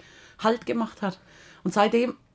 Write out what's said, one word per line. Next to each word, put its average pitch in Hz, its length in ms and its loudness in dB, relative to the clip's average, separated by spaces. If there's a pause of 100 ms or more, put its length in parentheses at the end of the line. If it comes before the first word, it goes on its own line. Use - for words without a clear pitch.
(400)
Halt 233 260 0
gemacht 226 380 -4
hat. 190 160 -4 (440)
Und 180 120 -2
seitdem 233 400 2 (200)